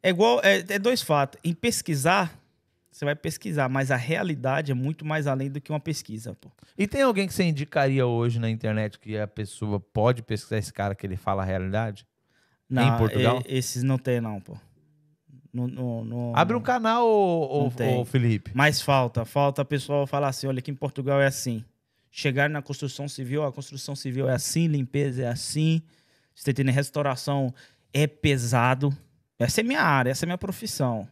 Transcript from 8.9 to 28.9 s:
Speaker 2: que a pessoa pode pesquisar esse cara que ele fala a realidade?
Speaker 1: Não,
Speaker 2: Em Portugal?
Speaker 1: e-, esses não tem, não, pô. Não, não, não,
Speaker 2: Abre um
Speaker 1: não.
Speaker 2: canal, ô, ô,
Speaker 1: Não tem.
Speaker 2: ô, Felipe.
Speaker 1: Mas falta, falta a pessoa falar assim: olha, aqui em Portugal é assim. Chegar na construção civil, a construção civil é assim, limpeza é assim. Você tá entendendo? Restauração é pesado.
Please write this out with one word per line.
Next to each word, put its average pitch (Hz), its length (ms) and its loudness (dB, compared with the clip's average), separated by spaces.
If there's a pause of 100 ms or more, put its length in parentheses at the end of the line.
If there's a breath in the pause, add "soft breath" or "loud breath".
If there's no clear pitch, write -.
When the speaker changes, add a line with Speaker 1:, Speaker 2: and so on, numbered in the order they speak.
Speaker 2:
que 107 180 -8
a 107 100 -2
pessoa 104 520 -4
pode 117 420 2
pesquisar 110 380 -4
esse 98 120 -6
cara 98 220 -2
que - 120 -10
ele 92 120 -6
fala 98 240 -2
a 92 40 -2
realidade? 98 600 -4 (640)
Speaker 1:
Não, 123 260 4
Speaker 2:
Em - 40 -2
Portugal? 110 480 2
Speaker 1:
e-, 135 100 -2
esses 127 260 -4
não 131 140 2
tem, 123 240 0
não, 107 180 -6
pô. 87 160 -16 (960)
Não, 123 160 -4
não, 123 380 -6
não, 120 300 -6
Speaker 2:
Abre 180 200 2
um 240 40 0
Speaker 1:
não. 220 40 -6
Speaker 2:
canal, 240 440 2
ô, 175 520 2
ô, 139 40 4
Speaker 1:
Não 127 80 2
tem. 120 260 2
Speaker 2:
ô, 120 80 0
Felipe. 117 480 2
Speaker 1:
Mas 147 280 4
falta, 123 440 2
falta 143 380 0
a - 20 -2
pessoa 143 400 -2
falar 143 220 -2
assim: 135 200 -4
olha, 131 120 -2
aqui 127 100 -10
em 139 60 -8
Portugal 139 440 -2
é 139 60 6
assim. 123 380 -2 (480)
Chegar 143 380 0
na 151 120 -4
construção 139 480 -8
civil, 139 340 -6
a 135 80 -2
construção 139 440 -12
civil 135 340 -2
é 127 40 2
assim, 165 340 0
limpeza 139 560 0
é 120 40 -2
assim. 156 540 0 (520 soft breath)
Você - 120 -14
tá 143 60 2
entendendo? 131 240 2
Restauração 139 800 -2 (400 soft breath)
é 147 140 4
pesado. 131 880 2 (440)